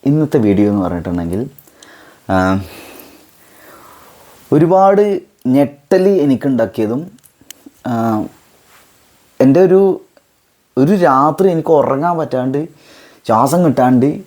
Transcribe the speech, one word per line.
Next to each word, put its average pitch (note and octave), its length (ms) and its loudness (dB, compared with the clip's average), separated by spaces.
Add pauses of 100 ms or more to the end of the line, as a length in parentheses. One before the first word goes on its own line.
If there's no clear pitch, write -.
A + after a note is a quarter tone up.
ഇന്നത്തെ D3 400 0
വീഡിയോ G2+ 260 2
എന്ന് G2+ 140 -2
പറഞ്ഞിട്ടുണ്ടെങ്കിൽ, F2 560 -6 (920)
ആ, - 20 2 (2250)
ഒരുപാട് F#3+ 480 4 (520)
ഞെട്ടൽ F#3 500 0 (200)
എനിക്കുണ്ടാക്കിയതും, A#2+ 760 -2 (880)
ആ, - 20 -4 (1500)
എൻ്റെ C3+ 280 4
ഒരു, F#3+ 120 4 (960)
ഒരു D3 200 2 (120)
രാത്രി D3 460 2
എനിക്ക് D#3+ 260 0
ഉറങ്ങാൻ C#3+ 400 -2
പറ്റാണ്ട്, C3 400 -4 (680)
ശ്വാസം C#3 380 0
കിട്ടാണ്ട് B2+ 420 2 (180)